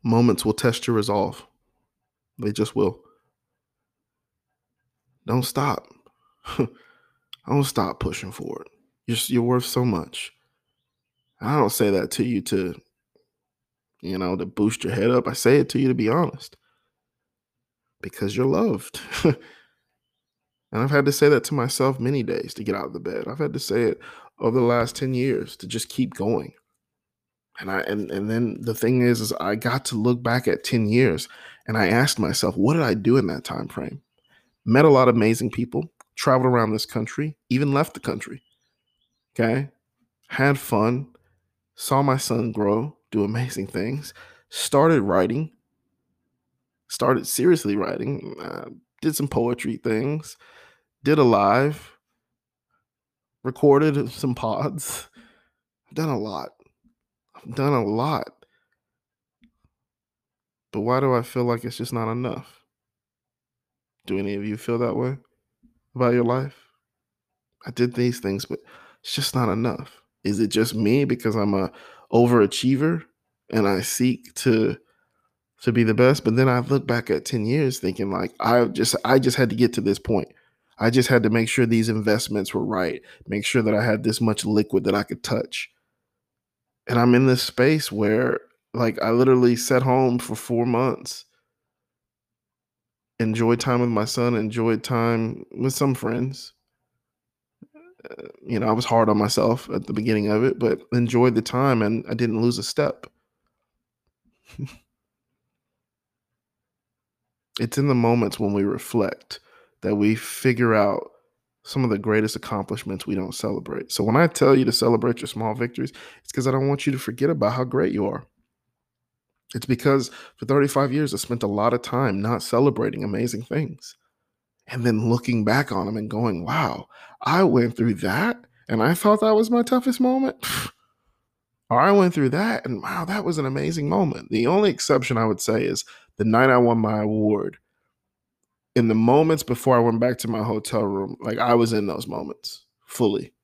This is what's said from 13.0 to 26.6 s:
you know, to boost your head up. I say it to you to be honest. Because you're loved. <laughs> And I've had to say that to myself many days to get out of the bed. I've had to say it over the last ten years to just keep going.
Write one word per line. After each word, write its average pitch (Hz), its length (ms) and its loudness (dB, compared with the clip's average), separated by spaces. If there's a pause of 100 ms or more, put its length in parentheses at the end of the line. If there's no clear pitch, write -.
you 92 160 -8
know, 92 180 -4
to - 100 -6
boost - 380 -2
your - 100 -4
head 113 180 0
up. 123 160 0
I - 60 -6
say 127 240 4
it 135 120 2
to - 100 -2
you 135 80 2
to 127 60 2
be 113 160 0
honest. 151 480 -2 (1400)
Because 101 340 -6
you're 127 120 0
loved. 175 520 -2 (240)
<laughs> 156 120 4 (1400)
And 107 100 -2
I've 135 100 0
had 143 140 4
to 143 60 4
say 147 180 4
that 143 160 4
to - 80 -6
myself 131 460 0
many 127 240 -2
days - 300 -6
to 107 100 -12
get 104 120 -2
out - 100 -6
of - 80 -12
the 85 60 -10
bed. 87 280 -8
I've 135 120 -10
had 147 140 -4
to 139 60 -6
say 117 240 -2
it - 160 0 (400)
over 117 180 0
the 123 80 2
last 120 300 0
ten 131 180 -4
years 127 440 -2
to - 100 -16
just 113 220 -8
keep - 240 -4
going. - 400 -4 (1080)